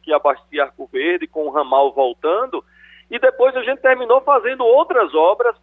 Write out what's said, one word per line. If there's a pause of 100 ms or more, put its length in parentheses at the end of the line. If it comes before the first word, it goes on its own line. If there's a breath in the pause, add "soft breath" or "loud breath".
que
abastecia
Arco
Verde,
com
o
ramal
voltando, (480 soft breath)
e
depois
a
gente
terminou
fazendo
outras
obras